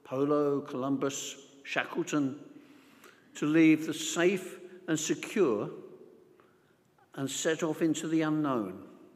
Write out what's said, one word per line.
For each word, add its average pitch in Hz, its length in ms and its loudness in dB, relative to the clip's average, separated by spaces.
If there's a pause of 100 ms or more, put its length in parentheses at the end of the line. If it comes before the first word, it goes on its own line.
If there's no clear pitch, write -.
Polo, 143 560 2
Columbus, 135 720 -4 (300)
Shackleton, 139 720 -2 (1000)
to 156 100 -2
leave 156 400 6
the 151 80 -4
safe 180 640 0 (300)
and 160 100 0
secure 147 720 0 (1400)
and 135 160 -4
set 160 320 -2
off 156 200 -2
into 160 260 0
the 160 140 2
unknown. 139 640 -2 (300)